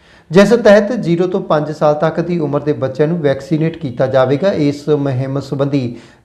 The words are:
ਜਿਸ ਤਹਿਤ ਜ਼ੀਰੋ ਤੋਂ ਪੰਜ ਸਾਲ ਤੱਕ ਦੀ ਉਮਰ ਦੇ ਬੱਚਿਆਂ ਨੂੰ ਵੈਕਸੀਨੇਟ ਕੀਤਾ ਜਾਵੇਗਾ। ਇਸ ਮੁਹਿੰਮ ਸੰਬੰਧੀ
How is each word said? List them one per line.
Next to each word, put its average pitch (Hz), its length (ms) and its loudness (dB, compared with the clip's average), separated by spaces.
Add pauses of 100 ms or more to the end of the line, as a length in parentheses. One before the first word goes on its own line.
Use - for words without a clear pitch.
(320)
ਜਿਸ 202 180 6
ਤਹਿਤ 214 440 6
ਜ਼ੀਰੋ 170 340 0
ਤੋਂ 185 140 -4
ਪੰਜ 151 300 -2
ਸਾਲ 151 220 0
ਤੱਕ 156 260 -2
ਦੀ 175 200 -2
ਉਮਰ 143 200 -2
ਦੇ 147 140 -2
ਬੱਚਿਆਂ 131 340 -2
ਨੂੰ 170 120 -2
ਵੈਕਸੀਨੇਟ 156 580 -2
ਕੀਤਾ 135 300 -4
ਜਾਵੇਗਾ। 135 440 0
ਇਸ 143 380 -2
ਮੁਹਿੰਮ 139 500 -2
ਸੰਬੰਧੀ 135 560 -4 (300)